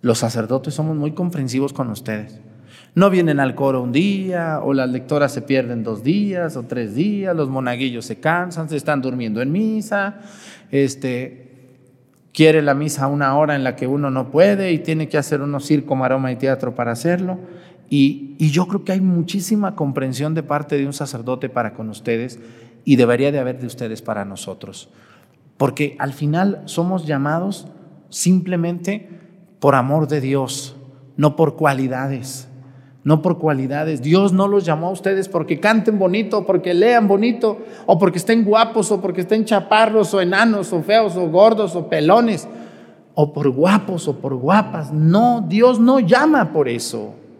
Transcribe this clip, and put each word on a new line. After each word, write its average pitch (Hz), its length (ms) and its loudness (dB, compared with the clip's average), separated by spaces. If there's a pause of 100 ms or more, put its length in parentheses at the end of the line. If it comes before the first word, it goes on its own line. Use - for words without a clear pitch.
Los 117 180 2
sacerdotes 127 540 -4
somos 156 220 -2
muy 147 160 -2
comprensivos 139 640 -4
con 127 160 -6
ustedes. 107 500 -8 (540)
No 196 160 6
vienen 165 300 2
al 131 160 0
coro 135 260 0
un 123 100 -4
día, 175 720 -2
o 139 100 0
las 131 160 0
lectoras 131 420 0
se - 100 -8
pierden 120 420 -2
dos 113 200 -8
días 180 520 -2
o 123 80 -10
tres 120 320 -6
días, 190 400 -2
los 147 140 -2
monaguillos 123 560 -4
se - 140 -10
cansan, 165 500 -2
se 156 80 -6
están 147 240 -2
durmiendo 120 400 -4
en 135 100 -2
misa, 208 680 -4 (520)
este, 131 1040 -4 (560)
quiere 156 300 6
la 143 120 2
misa 143 340 -2
una 143 300 0
hora 147 180 2
en 139 80 -2
la 127 120 -2
que 131 100 -6
uno 139 240 -2
no 131 220 -4
puede 190 400 4
y 160 80 0
tiene 160 300 -4
que 156 80 -2
hacer 143 240 -2
uno 143 180 -4
circo, 147 360 0
maroma 131 360 0
y 120 60 -6
teatro 127 360 -2
para 117 180 -4
hacerlo. 180 460 -2 (520)
Y, 139 500 0
y 156 120 2
yo 175 160 0
creo 196 160 -4
que 190 100 -4
hay 190 80 0
muchísima 190 720 0
comprensión 139 580 -4
de 160 100 -2
parte 147 340 -2
de 139 80 0
un 135 80 -6
sacerdote 127 560 -6
para 113 240 -2
con 110 160 -10
ustedes 117 500 -6 (460)
y 135 100 6
debería 120 360 4
de 147 80 -2
haber 123 200 -6
de 123 80 -10
ustedes 110 340 -10
para 107 240 -6
nosotros. 98 640 -14 (680)
Porque 139 420 -2
al 139 140 -4
final 170 520 0
somos 175 400 -2
llamados 151 640 -4 (420)
simplemente 180 1000 -2 (500)
por 139 160 4
amor 139 320 0
de 147 140 -2
Dios, 135 540 -4 (400)
no 147 200 2
por 151 200 2
cualidades, 131 920 -2 (560)
no 151 200 4
por 170 160 0
cualidades. 143 640 -2
Dios 180 280 4
no 190 160 4
los 202 180 2
llamó 165 240 -2
a - 20 -4
ustedes 190 380 -2
porque 160 300 -2
canten 220 380 2
bonito, 196 480 0
porque 180 300 0
lean 220 320 4
bonito, 220 580 0 (220)
o 180 100 6
porque 180 220 2
estén 226 240 2
guapos, 220 480 2
o 190 100 0
porque 185 200 -4
estén 214 240 0
chaparros, 214 680 2
o 196 80 2
enanos, 196 520 2
o 165 100 -2
feos, 208 320 2
o 180 140 -2
gordos, 202 460 4
o 165 140 -6
pelones, 180 580 2 (680)
o 147 180 2
por 143 160 0
guapos, 175 580 0
o 135 120 -4
por 135 160 -6
guapas. 156 560 0
No, 202 560 4
Dios 220 320 4
no 254 220 6
llama 240 520 4
por 143 160 2
eso. 113 460 -6 (240)